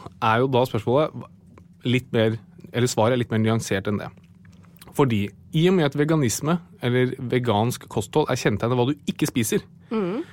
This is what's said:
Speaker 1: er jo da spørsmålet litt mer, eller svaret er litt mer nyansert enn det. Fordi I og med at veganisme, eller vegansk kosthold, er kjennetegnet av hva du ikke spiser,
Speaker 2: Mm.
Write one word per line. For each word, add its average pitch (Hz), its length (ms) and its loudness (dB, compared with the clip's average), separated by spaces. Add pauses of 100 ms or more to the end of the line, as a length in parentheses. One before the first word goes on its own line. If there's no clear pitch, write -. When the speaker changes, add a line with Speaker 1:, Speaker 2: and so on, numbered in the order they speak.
(220)
Speaker 1:
er 113 220 2
jo 135 40 0
da 127 180 2
spørsmålet 123 600 -2 (580)
litt 123 300 -2
mer, 110 240 2 (360)
eller 120 140 2
svaret 120 260 2
er 123 100 0
litt - 80 -8
mer 113 100 0
nyansert 110 480 0
enn 104 100 -2
det. 80 100 -10 (840)
Fordi 113 340 2 (260)
I 160 160 2
og 190 60 4
med 165 100 4
at 135 100 -2
veganisme, 147 600 0 (240)
eller 127 360 0
vegansk 120 720 -2
kosthold, - 420 -2
er 131 60 0
kjennetegnet 120 380 0
av 127 40 0
hva 123 100 2
du 147 100 -2 (100)
ikke - 200 -4
spiser, 131 340 -2 (280)
Speaker 2:
Mm. 220 440 -4